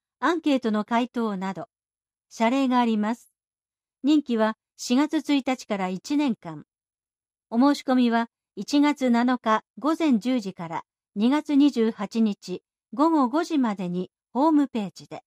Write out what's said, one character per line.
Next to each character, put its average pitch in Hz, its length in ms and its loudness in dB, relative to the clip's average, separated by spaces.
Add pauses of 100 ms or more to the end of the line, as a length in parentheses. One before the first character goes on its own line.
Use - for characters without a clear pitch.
(200)
ア 285 120 2
ン 330 80 -2
ケ 285 160 2
ー 254 40 -2
ト 226 100 -2
の 214 140 0
回 240 240 0
答 220 280 -4
な 190 180 -6
ど、 165 140 -12 (600)
謝 226 220 0
礼 269 180 2
が 247 100 2
あ 240 60 4
り 226 120 0
ま 208 180 -2
す。 - 180 -16 (720)
任 294 200 4
期 240 140 -2
は 220 200 0 (200)
四 - 200 -2
月 302 220 2
一 285 280 0
日 254 200 -4
か 208 100 -4
ら 190 120 -2
一 190 280 -4
年 285 180 0
間。 156 300 -12 (840)
お 226 80 -2
申 277 160 4
し - 80 -8
込 262 120 -2
み 247 160 2
は 233 180 0 (280)
一 277 240 -2
月 285 300 2
七 240 280 2
日 220 260 0 (140)
午 294 200 -2
前 285 200 2
十 247 220 -2
時 196 140 -8
か 165 140 -12
ら 160 160 -8 (300)
二 214 160 0
月 294 240 0
二 285 160 6
十 226 200 0
八 220 320 -4
日 196 400 -4 (300)
午 285 180 2
後 285 180 2
五 302 160 -2
時 320 140 -2
ま 233 160 0
で 185 140 -6
に 180 220 -6 (220)
ホ 285 160 0
ー - 40 2
ム 294 160 2
ペ 214 180 -6
ー 170 80 -10
ジ - 140 -20
で。 151 180 -14